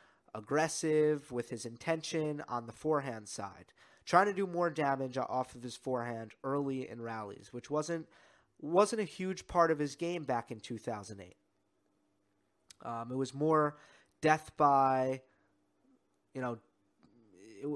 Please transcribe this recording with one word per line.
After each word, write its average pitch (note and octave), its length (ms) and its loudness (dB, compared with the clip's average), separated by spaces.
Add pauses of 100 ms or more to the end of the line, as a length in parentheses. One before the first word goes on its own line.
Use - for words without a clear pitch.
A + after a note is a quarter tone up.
(360)
aggressive D3+ 960 2
with A#2+ 180 -4
his A#2 160 -8
intention D3+ 840 -4
on A#2+ 200 -6
the A2 40 -12
forehand C3+ 560 -2
side, F#2+ 460 -12 (320)
trying F#3+ 220 6
to G3+ 60 0
do F#3+ 120 -2
more F3 240 0
damage C3+ 480 0
o-, B2+ 100 0
off B2+ 280 -4
of A#2+ 80 -14
his B2 120 -10
forehand A#2 580 -6 (100)
early C3+ 440 -2
in A#2+ 140 -12
rallies, A2 500 -10
which B2 200 -12
wasn't, D#3+ 360 -2 (520)
wasn't G#3 420 4
a F#3+ 40 -4
huge F#3 420 -6
part E3+ 240 6
of D3+ 80 0
his C#3+ 160 -2
game E3+ 300 -4
back B2 260 -2
in A2 80 -10
two A#2 180 -8
thousand G#2 440 -8
eight. F2+ 160 -20 (1500)
Um, A#2 280 -8
it B2+ 40 -4
was C3 180 -2
more D3+ 440 4 (440)
death D#3 360 4
by, C3+ 640 6 (1120)
you C3 60 -6
know, A#2+ 180 -4 (1000)
it, C3+ 160 -6